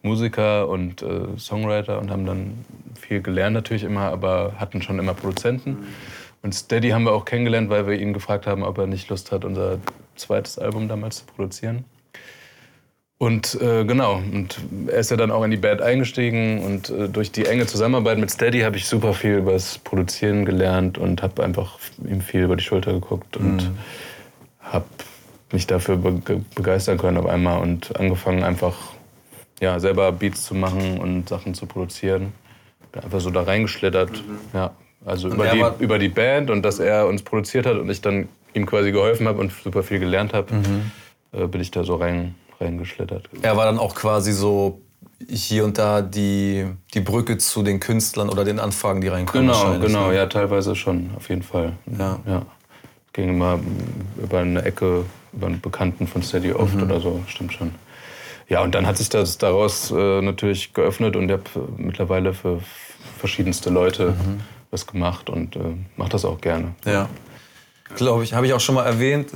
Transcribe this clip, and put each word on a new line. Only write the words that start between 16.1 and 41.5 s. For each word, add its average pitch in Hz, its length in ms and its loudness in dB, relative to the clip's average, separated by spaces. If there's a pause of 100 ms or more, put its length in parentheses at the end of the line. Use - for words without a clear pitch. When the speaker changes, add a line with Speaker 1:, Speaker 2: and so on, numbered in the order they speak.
Speaker 1:
und, 98 280 -4
äh, 98 180 -2
durch 101 220 -2
die 107 160 0
enge 120 180 4
Zusammenarbeit 113 540 2
mit 101 100 0
Steady 123 300 2
hab 110 160 2
ich 95 120 -4
super 110 280 2
viel 101 240 2
übers 95 400 0
Produzieren 101 680 0
gelernt 92 540 2
und 90 240 0
hab - 160 -2
einfach 92 400 -2 (280)
ihm 98 140 0
viel 92 220 0
über 92 120 4
die 87 80 -2
Schulter 92 300 0
geguckt 90 420 -4
und 98 200 2 (160)
Speaker 2:
Mhm. 98 60 -6 (840)
Speaker 1:
hab - 240 -2 (680)
mich 92 140 0
dafür 92 320 2
be-, 90 260 2
ge-, 95 180 0 (120)
begeistern 92 460 2
können 90 180 2
auf 87 80 2
einmal 87 380 2
und 87 360 -2
angefangen 92 440 2
einfach, 90 320 0 (840)
ja, 92 180 2
selber 95 320 4
Beats 90 340 -2
zu - 80 -8
machen 92 460 0
und 90 280 -2
Sachen 90 280 -6
zu - 100 -10
produzieren. 95 680 -2 (580)
Bin - 120 -12
einfach 92 160 -2
so 90 120 -2
da 90 100 2
reingeschlittert, 95 680 2
Speaker 2:
Mhm. 104 260 -10 (160)
Speaker 1:
ja. 95 220 -2 (280)
Also 92 260 -4
Speaker 2:
Und 87 40 -2
Speaker 1:
über 104 120 2
Speaker 2:
der 113 100 4
Speaker 1:
die, 110 60 4
Speaker 2:
war 117 180 4
Speaker 1:
über 110 180 2
die 98 120 2
Band 127 420 2
und 101 100 2
dass 98 160 2
er 104 300 4
uns 98 160 0
produziert 113 420 -2
hat 117 120 4
und 95 120 -2
ich 98 120 -4
dann 98 260 0 (260)
ihm 101 140 0
quasi 101 240 2
geholfen 110 360 4
hab 104 120 0
und 95 120 0 (120)
super 95 180 0
viel 98 160 -2
gelernt 95 380 0
hab, 98 160 0
Speaker 2:
Mhm. 104 400 0 (400)
Speaker 1:
äh, 92 160 -2
bin 90 140 -4